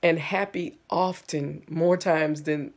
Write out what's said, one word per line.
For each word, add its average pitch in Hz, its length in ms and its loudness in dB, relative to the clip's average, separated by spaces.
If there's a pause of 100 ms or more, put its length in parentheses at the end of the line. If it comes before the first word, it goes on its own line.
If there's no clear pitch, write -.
And 165 180 4
happy 185 600 -4 (100)
often, 160 800 -2
more 165 280 2
times 156 460 0
than 151 340 -4